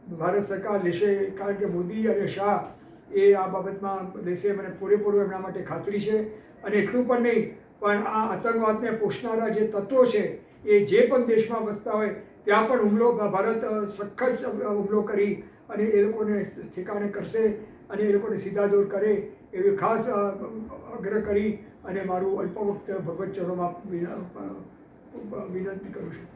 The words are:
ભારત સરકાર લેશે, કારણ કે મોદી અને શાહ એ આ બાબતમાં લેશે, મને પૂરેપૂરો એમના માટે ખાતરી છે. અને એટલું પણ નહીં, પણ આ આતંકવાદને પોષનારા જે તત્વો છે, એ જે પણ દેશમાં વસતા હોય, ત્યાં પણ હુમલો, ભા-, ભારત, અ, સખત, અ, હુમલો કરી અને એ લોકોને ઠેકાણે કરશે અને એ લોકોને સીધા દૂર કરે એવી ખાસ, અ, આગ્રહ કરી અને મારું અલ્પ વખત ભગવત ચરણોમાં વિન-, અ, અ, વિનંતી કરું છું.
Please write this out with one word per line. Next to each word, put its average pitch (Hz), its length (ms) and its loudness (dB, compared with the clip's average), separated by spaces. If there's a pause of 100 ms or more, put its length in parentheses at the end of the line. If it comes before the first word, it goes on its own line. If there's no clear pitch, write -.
(160)
ભારત 180 260 0
સરકાર 196 420 -2
લેશે, 196 400 2
કારણ 196 280 -4
કે 202 140 -2
મોદી 180 420 -2
અને 202 180 2
શાહ 196 440 -2 (440)
એ 202 180 8
આ 190 140 4
બાબતમાં 190 760 -6
લેશે, 180 280 0
મને 190 160 -4 (100)
પૂરેપૂરો 202 440 4
એમના 190 160 -2
માટે 190 240 -6
ખાતરી 202 380 -4
છે. 214 180 2 (440)
અને 208 140 -2
એટલું 247 320 2
પણ 240 120 4
નહીં, 233 340 2 (260)
પણ 208 220 2
આ 220 320 0
આતંકવાદને 220 560 0
પોષનારા 220 580 -2
જે 214 180 2
તત્વો 247 380 2
છે, 208 340 0 (260)
એ 208 200 6
જે 240 220 6
પણ 254 180 4
દેશમાં 226 360 2
વસતા 208 300 -6
હોય, 214 240 0 (300)
ત્યાં 220 240 4
પણ 240 140 2
હુમલો, 226 300 4
ભા-, 208 180 0
ભારત, 226 340 0
અ, 214 200 -2
સખત, 208 600 -2
અ, 208 240 -4
હુમલો 208 340 2
કરી 202 400 0 (260)
અને 208 140 -2
એ 208 200 4
લોકોને 214 440 0 (300)
ઠેકાણે 202 320 -4
કરશે 214 400 0 (420)
અને 208 120 -2
એ 208 100 4
લોકોને 202 240 2
સીધા 202 300 0
દૂર 202 220 4
કરે 202 440 0 (200)
એવી 196 240 2
ખાસ, 226 320 0
અ, 202 220 0 (640)
આગ્રહ 208 260 -2
કરી 208 380 0 (260)
અને 190 180 -6
મારું 190 360 0
અલ્પ 180 200 -4
વખત 196 420 -4
ભગવત 170 320 -6
ચરણોમાં 180 580 -4
વિન-, 175 160 -4
અ, 202 100 -10 (1160)
અ, 202 180 -8
વિનંતી 190 400 -8
કરું 170 200 -10
છું. - 240 -16